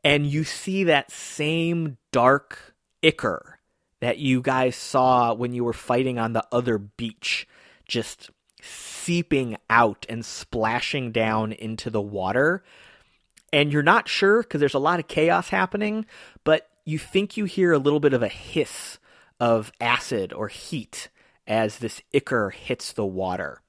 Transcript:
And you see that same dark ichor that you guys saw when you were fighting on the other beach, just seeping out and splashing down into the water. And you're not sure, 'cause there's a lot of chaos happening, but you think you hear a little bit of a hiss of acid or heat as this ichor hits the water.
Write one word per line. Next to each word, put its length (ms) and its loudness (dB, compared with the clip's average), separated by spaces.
And 220 4
you 200 -2
see 400 -4
that 260 2
same 840 -4
dark 640 2
ichor 580 0
that 200 -2
you 220 2
guys 340 2
saw 580 2
when 200 -4
you 120 -2
were 80 -2
fighting 440 -2
on 140 -2
the 180 -2
other 280 0
beach, 680 -6
just 440 -6
seeping 960 -2
out 380 4
and 160 -8
splashing 880 -4
down 400 0
into 380 -8
the 120 0
water. 640 0
And 220 2
you're 100 2
not 240 4
sure, 360 4
'cause 160 -4
there's 140 2
a 60 2
lot 200 0
of 100 -10
chaos 400 2
happening, 560 -2
but 240 2
you 120 -4
think 380 -2
you 80 -4
hear 300 2
a 60 4
little 200 2
bit 140 4
of 100 2
a 60 0
hiss 680 -6
of 400 2
acid 500 -2
or 160 -8
heat 640 -12
as 340 -2
this 220 -8
ichor 380 0
hits 420 -8
the 120 -2
water. 640 -4